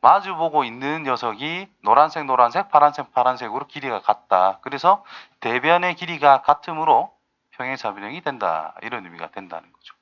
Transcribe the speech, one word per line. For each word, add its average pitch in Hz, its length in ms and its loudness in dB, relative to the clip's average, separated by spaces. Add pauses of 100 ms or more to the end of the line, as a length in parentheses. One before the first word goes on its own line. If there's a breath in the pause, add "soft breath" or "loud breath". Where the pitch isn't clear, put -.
마주보고 160 600 2
있는 135 400 -6
녀석이 131 680 -6 (100)
노란색, 147 440 4
노란색, 131 440 2
파란색, 147 440 2
파란색으로 123 540 -2
길이가 131 340 -8
같다. 95 600 0
그래서 160 440 0 (340 loud breath)
대변의 156 560 0
길이가 147 460 2
같으므로 156 760 0 (360)
평행사변형이 123 680 -10
된다. 90 600 -6
이런 113 240 -12
의미가 85 260 -16
된다는 87 400 -16
거죠. - 300 -20